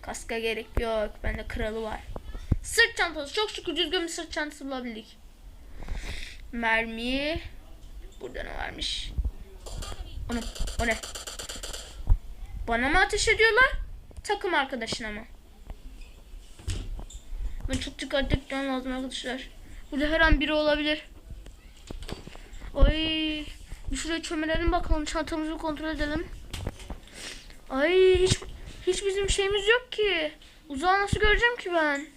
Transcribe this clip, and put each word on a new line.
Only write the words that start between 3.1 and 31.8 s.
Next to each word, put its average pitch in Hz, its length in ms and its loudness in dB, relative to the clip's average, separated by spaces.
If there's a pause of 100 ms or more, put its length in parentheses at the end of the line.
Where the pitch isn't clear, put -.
Çok 427 160 2
şükür - 260 -4
düzgün 339 260 2
bir 330 60 -4
sırt 330 240 -8
çantası 294 340 -4
bulabildik. 247 500 -8 (1400)
Mermi. 233 880 0 (800)
Burada - 220 -10
ne 76 160 -8
varmış? - 540 -4 (1200)
O - 20 -2
ne? 233 60 0 (420)
O 226 40 4
ne? 226 100 4 (1700)
Bana 233 200 2
mı 339 120 6
ateş 403 280 4
ediyorlar? 453 420 8 (540)
Takım 403 300 0
arkadaşına 247 560 0
mı? 208 120 -8 (2500)
Ben 262 100 0
çok 277 200 -8
dikkatli 269 360 0
gitmem 269 340 -2
lazım 262 240 -2
arkadaşlar. 254 560 -6 (440)
Burada 285 140 2
her 320 140 4
an 311 200 8
biri 302 120 2
olabilir. 302 520 4 (1800)
Ay, 311 580 2 (460)
bir 269 60 -2
şuraya 320 260 -2
çömelelim 320 500 2
bakalım, 320 320 4
çantamızı 311 540 -2
kontrol 311 300 -4
edelim. 208 380 -2 (1400)
Ay, 359 480 8
hiç, 370 220 4 (460)
hiç 370 200 2
bizim 392 240 0
şeyimiz 392 380 2
yok 494 240 6
ki. 359 400 2 (360)
Uzağı 339 320 4
nasıl 403 200 2
göreceğim 427 360 6
ki 370 160 -4
ben? 302 340 2 (100)